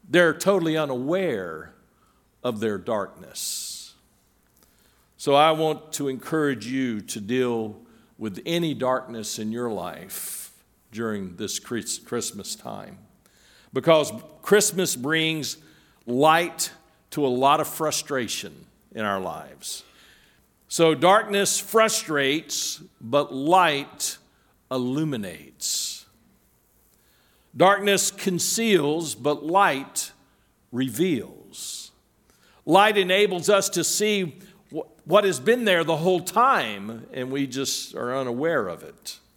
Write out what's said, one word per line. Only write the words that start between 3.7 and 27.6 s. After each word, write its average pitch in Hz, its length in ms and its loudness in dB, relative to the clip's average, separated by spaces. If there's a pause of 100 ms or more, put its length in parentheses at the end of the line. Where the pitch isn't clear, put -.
So 143 160 2
I 151 160 8
want 156 440 -2
to 143 140 -4
encourage 135 580 -2
you 123 360 -4
to - 180 -10
deal 113 580 -2 (380)
with 107 300 -10
any 170 260 -2
darkness 123 680 -4
in 110 140 -6
your 120 180 -4
life 87 800 -10 (400)
during 104 440 -6
this 101 220 -8
Chris-, - 400 -6
Christmas - 560 -8
time, - 440 -14 (760)
because 151 360 4 (300)
Christmas 190 560 2
brings 156 600 -2 (480)
light 156 680 2 (380)
to 147 160 0
a - 20 2
lot 135 320 4
of 147 80 -2
frustration 123 960 -6 (280)
in 110 100 -6
our 101 180 0
lives. 76 640 -12 (840)
So 165 260 4
darkness 202 640 4
frustrates, 160 1200 0 (180)
but 135 320 0
light 143 840 2 (540)
illuminates. 123 1300 -6 (1600)
Darkness 196 560 4